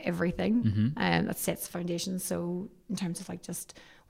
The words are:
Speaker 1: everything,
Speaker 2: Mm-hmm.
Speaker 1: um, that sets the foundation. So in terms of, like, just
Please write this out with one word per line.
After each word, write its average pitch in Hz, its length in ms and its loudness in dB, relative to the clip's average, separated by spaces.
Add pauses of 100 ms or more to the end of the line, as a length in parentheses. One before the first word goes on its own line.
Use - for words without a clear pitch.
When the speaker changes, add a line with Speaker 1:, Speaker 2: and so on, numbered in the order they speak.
Speaker 1:
everything, 180 600 2
Speaker 2:
Mm-hmm. 104 240 4 (100)
Speaker 1:
um, 170 280 4
that - 140 -2
sets - 260 -2
the - 60 -12
foundation. 175 480 -2
So 180 500 -2 (200)
in 196 80 -2
terms 175 220 -2
of, - 100 -10
like, 175 120 -10
just - 380 -10 (300)